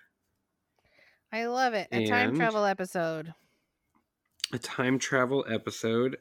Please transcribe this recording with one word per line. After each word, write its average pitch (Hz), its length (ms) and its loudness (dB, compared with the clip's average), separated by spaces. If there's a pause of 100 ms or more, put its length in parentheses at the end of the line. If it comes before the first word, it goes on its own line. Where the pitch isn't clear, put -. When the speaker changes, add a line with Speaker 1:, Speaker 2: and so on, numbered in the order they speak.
(1300)
Speaker 1:
I 226 140 -2
love 247 280 2
it. 190 200 -2
A 226 140 2
time 247 220 4
Speaker 2:
And - 80 0
Speaker 1:
travel 214 280 2
episode. 165 680 -2 (1160)
Speaker 2:
a 127 60 -4
time 127 420 0
travel 135 500 0
episode, 117 720 -2